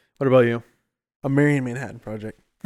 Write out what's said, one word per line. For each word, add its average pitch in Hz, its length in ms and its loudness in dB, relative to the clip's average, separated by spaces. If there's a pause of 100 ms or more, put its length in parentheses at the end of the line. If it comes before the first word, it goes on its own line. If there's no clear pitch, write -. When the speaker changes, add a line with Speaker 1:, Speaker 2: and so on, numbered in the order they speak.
(180)
Speaker 1:
What 139 100 -4
about 127 180 6
you? 117 160 -2 (640)
Speaker 2:
I'm 135 120 -2
marrying 143 300 4
Manhattan 120 340 -10
Project. 107 400 -12 (260)